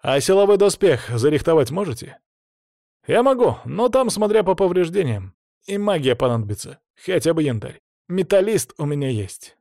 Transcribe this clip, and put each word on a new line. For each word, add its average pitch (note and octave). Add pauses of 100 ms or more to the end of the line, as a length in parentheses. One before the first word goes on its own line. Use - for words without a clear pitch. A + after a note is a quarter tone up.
«А C3+
силовой G3
доспех F#3
зарихтовать C#3
можете?» E3 (880)
«Я G3+
могу, B3
но F#3
там, B3
смотря G#3+
по F#3
повреждениям. E3+ (320)
И G3+
магия E3
понадобится, A2+ (160)
хотя E3
бы D#3+
янтарь. B2 (280)
Металлист G3
у D#3
меня C#3+
есть». -